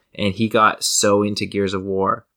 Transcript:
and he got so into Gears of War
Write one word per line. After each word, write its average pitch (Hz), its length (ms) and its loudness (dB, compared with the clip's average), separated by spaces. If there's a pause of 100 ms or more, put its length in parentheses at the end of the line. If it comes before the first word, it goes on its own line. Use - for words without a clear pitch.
(140)
and 95 200 -2
he 110 140 0
got 107 340 2
so 104 400 2
into 104 240 -4
Gears 98 260 -2
of 95 120 -4
War 95 420 -2 (100)